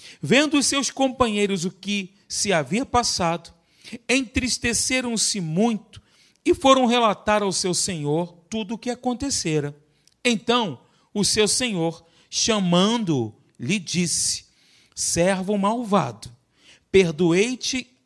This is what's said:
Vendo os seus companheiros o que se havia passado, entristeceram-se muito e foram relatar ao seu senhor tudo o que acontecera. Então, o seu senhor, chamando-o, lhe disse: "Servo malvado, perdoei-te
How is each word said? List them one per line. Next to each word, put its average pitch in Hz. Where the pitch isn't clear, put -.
Vendo 277
os 247
seus 277
companheiros 208
o 185
que 196
se -
havia 170
passado, 175
entristeceram-se 240
muito 190
e 349
foram 262
relatar 214
ao 202
seu 180
senhor 165
tudo 220
o -
que 240
acontecera. 226
Então, 233
o 208
seu 214
senhor, 180
chamando-o, 185
lhe 156
disse: -
"Servo 185
malvado, 196
perdoei-te 185